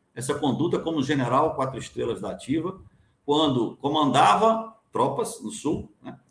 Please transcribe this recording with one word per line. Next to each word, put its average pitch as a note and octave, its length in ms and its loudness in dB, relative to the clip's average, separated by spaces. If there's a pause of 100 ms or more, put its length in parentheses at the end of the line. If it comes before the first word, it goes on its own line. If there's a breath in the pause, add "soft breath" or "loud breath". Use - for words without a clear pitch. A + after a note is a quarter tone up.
(160)
essa C3 180 -2
conduta C#3 460 0
como D#3+ 240 -2
general C3+ 520 2
quatro C3 220 -4
estrelas A#2 440 -6
da G2+ 100 -6
ativa, D#3+ 500 -4 (440 soft breath)
quando C#3+ 520 2
comandava D#3 1000 2 (160)
tropas C3+ 500 -2
no G#2+ 100 -8
Sul, - 400 -4 (100)
né? - 160 -16 (120)